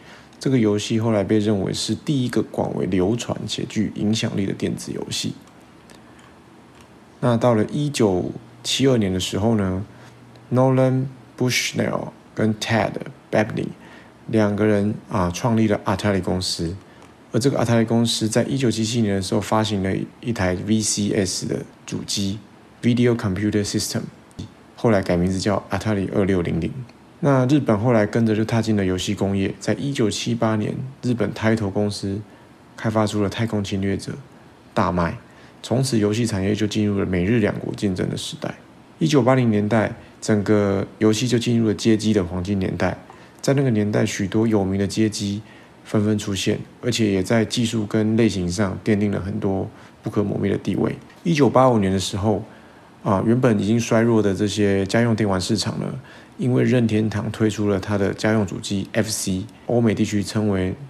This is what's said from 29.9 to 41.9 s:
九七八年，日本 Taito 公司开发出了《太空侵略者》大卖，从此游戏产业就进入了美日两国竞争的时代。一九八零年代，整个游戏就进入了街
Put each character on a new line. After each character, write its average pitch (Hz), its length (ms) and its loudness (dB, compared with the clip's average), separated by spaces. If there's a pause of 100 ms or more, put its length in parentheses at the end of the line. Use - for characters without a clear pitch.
九 117 180 0
七 117 240 -4
八 113 220 0
年， 107 180 -4 (280)
日 123 120 0
本 104 180 -2
Taito 110 380 0
公 104 180 0
司 101 320 -6 (560)
开 113 140 -4
发 107 160 2
出 104 160 -2
了 98 60 2
《太 113 180 -2
空 107 160 -2
侵 98 180 -4
略 98 160 0
者》 - 140 -8 (640)
大 92 160 2
卖， 90 260 0 (460)
从 120 180 0
此 123 200 2
游 104 120 2
戏 117 140 0
产 101 160 -2
业 98 100 2
就 104 140 0
进 107 180 0
入 101 140 0
了 98 80 0
美 92 180 0
日 117 140 2
两 202 220 2
国 - 160 -8
竞 101 180 0
争 92 160 -2
的 98 60 -4
时 - 240 -8
代。 - 120 -8 (460)
一 160 80 0
九 147 160 4
八 127 140 4
零 123 120 4
年 104 200 2
代， 107 240 2 (280)
整 104 220 0
个 101 420 2 (140)
游 107 140 4
戏 120 160 0
就 120 100 2
进 117 220 2
入 113 80 2
了 104 60 2
街 110 220 4